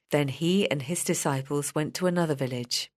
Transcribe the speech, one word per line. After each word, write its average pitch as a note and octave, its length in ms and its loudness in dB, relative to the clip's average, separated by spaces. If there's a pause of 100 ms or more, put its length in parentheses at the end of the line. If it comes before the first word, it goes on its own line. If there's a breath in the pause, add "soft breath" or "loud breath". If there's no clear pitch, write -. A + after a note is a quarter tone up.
(100)
Then D3 180 4
he F3 420 2
and C#3+ 120 -2
his D#3+ 220 -4
disciples C#3+ 720 0
went D3+ 220 -2
to F3+ 100 0
another F3 280 2
village. B2 640 -4